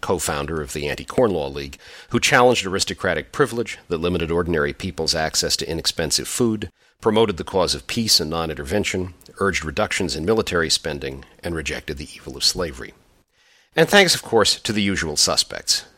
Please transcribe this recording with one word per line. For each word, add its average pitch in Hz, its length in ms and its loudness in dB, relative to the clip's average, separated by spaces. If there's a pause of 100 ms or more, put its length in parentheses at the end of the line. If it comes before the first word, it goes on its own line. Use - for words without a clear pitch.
co-founder 78 600 -2
of 69 100 -10
the 73 160 -4
Anti-Corn 110 400 0
Law 80 180 0
League, 71 300 -10 (320)
who 117 100 0
challenged 123 460 6
aristocratic 92 680 -2
privilege 117 460 -2 (120)
that 85 100 -2
limited 85 320 0
ordinary 80 420 0
people's 85 400 -4
access 78 440 0
to - 120 -6
inexpensive - 580 -2
food, 110 440 -2 (300)
promoted 107 360 4
the - 60 -8
cause 87 320 0
of 67 100 -10
peace - 340 2
and 78 120 -2
non-intervention, 82 800 -2 (240)
urged 95 260 0
reductions 90 520 -2
in 78 100 -4
military 92 460 2
spending, 69 520 -4 (200)
and 87 100 -4
rejected 71 460 -6
the 71 160 -12
evil 67 200 -14
of - 80 -6
slavery. - 520 -2 (800)
And 156 120 6
thanks, 196 280 6
of - 80 -6
course, - 380 4
to - 120 -2
the 104 80 2
usual 82 360 0
suspects - 680 0 (120)